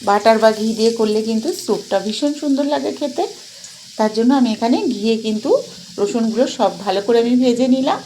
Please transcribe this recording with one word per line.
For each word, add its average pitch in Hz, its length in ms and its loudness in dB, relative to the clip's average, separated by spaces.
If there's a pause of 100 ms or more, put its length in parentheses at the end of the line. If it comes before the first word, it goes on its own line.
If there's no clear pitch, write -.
বাটার 214 340 4
বা 220 160 8
ঘি 220 100 -2 (100)
দিয়ে 226 200 4
করলে 214 300 2
কিন্তু 226 200 -2 (140)
স্যুপটা 196 340 -2 (100)
ভীষণ 294 340 -2
সুন্দর 277 240 0 (100)
লাগে 277 240 -4
খেতে। 302 260 -4 (720)
তার 214 180 2
জন্য 233 140 2 (100)
আমি 240 160 2
এখানে 247 200 0 (180)
ঘিয়ে 214 200 0 (100)
কিন্তু 214 260 -2 (500)
রসুনগুলো 226 440 0 (120)
সব 196 140 2 (140)
ভালো 196 220 -2
করে 233 160 2
আমি 240 200 2
ভেজে 247 320 2
নিলাম। 277 320 -2